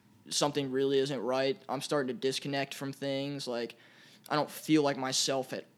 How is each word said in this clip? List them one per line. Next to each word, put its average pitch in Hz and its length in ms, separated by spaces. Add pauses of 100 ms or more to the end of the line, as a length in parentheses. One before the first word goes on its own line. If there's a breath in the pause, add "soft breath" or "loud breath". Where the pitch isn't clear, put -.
(300)
something 143 400
really 135 300
isn't 135 200
right. 131 480
I'm 131 120
starting 147 260
to 127 80
disconnect 135 580
from 139 200
things. 139 560
Like, 117 260 (560 loud breath)
I 143 60
don't 147 120
feel 156 340
like 139 140
myself 131 560
at 101 120 (140)